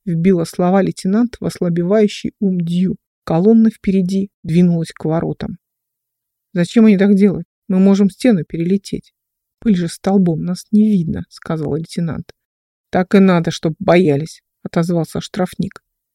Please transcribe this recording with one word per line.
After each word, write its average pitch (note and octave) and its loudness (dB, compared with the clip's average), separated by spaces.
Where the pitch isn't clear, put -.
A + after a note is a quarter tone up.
вбила E3+ 0
слова F#3 0
лейтенант F#3+ -2
в - -8
ослабевающий F3 -2
ум F#3 -2
Дью. F3 -2
Колонна A3 4
впереди G3 -2
двинулась E3+ 0
к - -12
воротам. D#3+ -6
«Зачем F#3 2
они G#3+ 6
так G3+ 4
делают? F#3+ 0
Мы F#3 0
можем G3 4
стену G3 0
перелететь». - -6
«Пыль A3 0
же F3 -2
столбом, F3 0
нас F3 -8
не G#3+ 2
видно», E3+ -2
сказал D#3+ -8
лейтенант. E3 -8
«Так - 0
и G3 6
надо, F3 4
чтоб D#3+ -6
боялись», E3 0
отозвался E3+ -4
штрафник. - -8